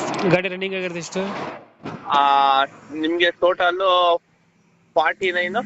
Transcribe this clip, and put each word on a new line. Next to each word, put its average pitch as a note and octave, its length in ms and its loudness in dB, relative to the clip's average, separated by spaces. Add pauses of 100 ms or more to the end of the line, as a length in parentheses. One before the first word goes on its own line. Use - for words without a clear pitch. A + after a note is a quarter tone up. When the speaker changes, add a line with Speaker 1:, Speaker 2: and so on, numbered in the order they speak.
(300)
Speaker 1:
ಗಾಡಿ F3+ 200 2
ರನ್ನಿಂಗ್ F#3+ 260 -6
ಆಗಿರೋದು F3+ 240 -6
ಎಷ್ಟು? E3+ 200 -8 (880)
Speaker 2:
ಆ, C#3+ 120 2 (760)
ನಿಮ್ಗೆ E3+ 380 0
ಟೋಟಲ್ F3+ 880 2 (760)
ಫಾರ್ಟಿ F3+ 360 0
ನೈನ್ F3+ 240 -2 (100)